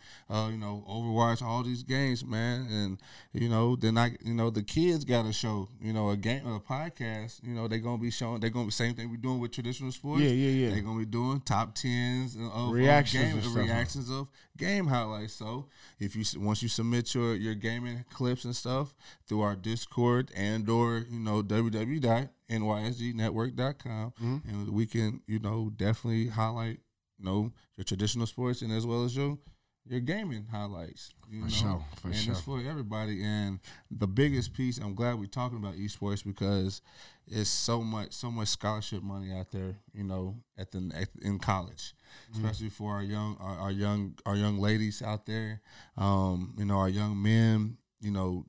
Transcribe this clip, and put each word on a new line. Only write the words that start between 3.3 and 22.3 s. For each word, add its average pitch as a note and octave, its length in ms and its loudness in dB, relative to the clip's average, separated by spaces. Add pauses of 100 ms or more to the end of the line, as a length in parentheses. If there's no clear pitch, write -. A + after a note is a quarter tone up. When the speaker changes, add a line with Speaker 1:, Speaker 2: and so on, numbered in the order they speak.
Speaker 1:
you A#2 160 2
know, A#2 280 4
then A2+ 220 4
I, A#2 260 4
you A#2 100 0
know, A#2 160 2
the A2 120 0
kids E3 420 2
got A#2+ 220 4
a A2 60 0
show, G#2 360 -2 (140)
you A2 100 -2
know, G#2+ 180 2
a G#2 60 2
game, A2+ 300 -2
a A2 140 -4
podcast. A2+ 840 -6
You A#2+ 120 -6
know, A2+ 140 -2
they A2+ 120 0
gonna A#2+ 180 -2
be A#2 120 -2
showing, A#2 300 -4
they A#2 100 2
gonna A#2+ 160 -2
be, G2+ 40 -2
same A#2 240 0
thing A#2 160 -8
we A#2 60 -6
doing B2+ 240 0
with A#2+ 100 -2
traditional B2+ 420 -4
sports. C#3+ 300 0
Speaker 2:
Yeah, C#3+ 80 6
yeah, C3 380 4
yeah. G2+ 60 2
Speaker 1:
They G#2 60 2
gonna A2 200 -2
be A2 60 -2
doing B2 340 0
top A2 340 0
tens B2 640 0
of, A2 60 -6 (100)
of A#2+ 200 0
Speaker 2:
Reactions C3 520 8
Speaker 1:
game, G#2+ 100 4
Speaker 2:
and G#2 80 0
stuff, A#2 140 0
huh? - 60 4
Speaker 1:
reactions A#2 480 0
of C3+ 180 -4 (280)
game F#3 300 0
highlights. A2 460 0
So A#2+ 360 -8 (300)
if - 160 -4
you A2 60 -2
s-, G#2 160 -2
once G#2 260 0
you A#2+ 60 0
submit A#2 460 0
your, A#2 200 2
your A2 200 -2
gaming A#2+ 560 -4
clips B2 340 -2
and A#2+ 100 -4
stuff C3+ 400 -2 (320)
through G#2+ 140 0
our G#2 160 2
Discord A#2+ 800 2
and G#2 320 0
or, A#2 420 4
you A#2+ 80 -6
know, G#2+ 240 2
W G#2+ 280 2
W - 0 -
W A2+ 300 -2
dot B2 280 4 (200)